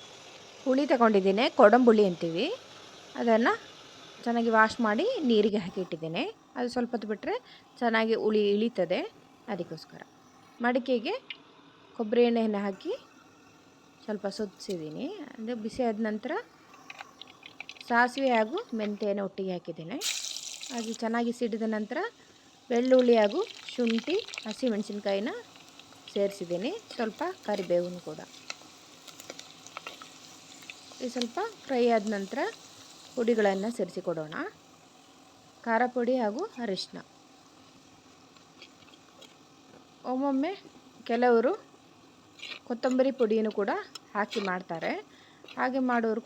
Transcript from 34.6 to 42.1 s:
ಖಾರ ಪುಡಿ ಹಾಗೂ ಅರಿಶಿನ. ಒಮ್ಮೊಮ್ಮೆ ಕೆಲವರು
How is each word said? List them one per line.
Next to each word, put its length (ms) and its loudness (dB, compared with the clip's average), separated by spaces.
ಖಾರ 160 2
ಪುಡಿ 300 0
ಹಾಗೂ 180 -2
ಅರಿಶಿನ. 340 -6
ಒಮ್ಮೊಮ್ಮೆ 400 0
ಕೆಲವರು 440 4